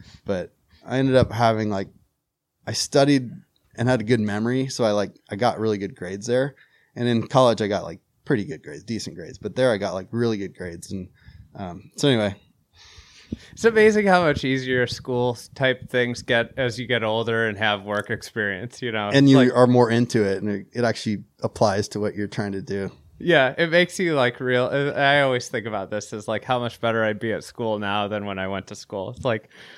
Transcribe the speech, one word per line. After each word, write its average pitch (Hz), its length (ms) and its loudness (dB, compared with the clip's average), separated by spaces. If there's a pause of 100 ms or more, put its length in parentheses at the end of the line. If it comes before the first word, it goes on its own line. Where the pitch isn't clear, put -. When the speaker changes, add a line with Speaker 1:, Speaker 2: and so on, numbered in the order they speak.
(260)
Speaker 1:
But 92 280 -6 (320)
I 123 120 -4
ended 131 180 2
up 117 160 4
having, 110 380 2
like, 98 200 -4 (800)
I 113 60 -6
studied 139 560 2 (460)
and 117 120 -2
had 127 140 2
a - 20 -6
good 117 160 2
memory. 110 480 -2
So 131 160 -4
I, 107 80 4
like, 101 200 0 (180)
I 110 60 -6
got 107 240 0
really 107 180 0
good 95 180 -8
grades 98 320 -8
there. 131 280 0 (400)
And 104 120 -2
in 117 200 0
college, 120 340 4
I 104 60 0
got, 95 160 -2
like, 82 180 -12 (240)
pretty 110 200 0
good - 160 -10
grades, - 220 -16
decent 101 320 -8
grades. 80 220 -14
But 104 180 -10
there 127 160 2
I 107 60 0
got, 95 160 -4
like, 92 180 -8
really 117 260 -2
good 95 180 -10
grades. 87 360 -12
And, 95 160 -10 (480)
um, 87 400 -12
so 147 140 0
anyway. 104 260 2 (1160)
Speaker 2:
It's - 100 -8
amazing 214 440 6
how 180 160 6
much 147 200 2
easier 127 440 0
school 123 500 -2 (180)
type 131 340 0
things 123 320 0
get 117 360 0
as 123 200 -2
you 123 80 -8
get 117 180 0
older 113 440 0
and 104 100 -4
have 104 260 0
work 104 260 -4
experience, 104 720 -6
you 123 100 -4
know? 104 220 -4
Speaker 1:
And 139 160 8
you 135 80 10
Speaker 2:
Like 123 180 6
Speaker 1:
are 123 120 8
more 123 220 6
into 117 340 2
it, 98 200 0
and 104 60 -2
it, 98 240 -6
it 120 100 -2
actually 110 400 -4 (180)
applies 107 480 0
to 104 120 -8
what 104 120 -2
you're 101 140 -4
trying 101 240 -6
to 98 100 -6
do. 98 300 -6 (320)
Speaker 2:
Yeah, 139 320 4
it 165 140 0
makes 175 300 2
you, 170 160 0
like, 123 240 2
real. 127 260 0
uh, 143 280 -2
I 139 280 4
always 127 260 0
think 113 200 -6
about 98 240 -6
this 104 200 -6
as, 107 160 -10
like, 110 160 -4
how 127 140 -2
much 120 240 -6
better 113 220 0
I'd 107 160 -2
be 113 120 -4
at 82 120 -4
school 110 340 -4
now 104 300 -2
than 101 180 -4
when 98 140 -6
I 95 80 -4
went 95 200 -6
to 104 80 -16
school. 101 360 -10
It's - 120 -14
like, 113 240 -2 (300)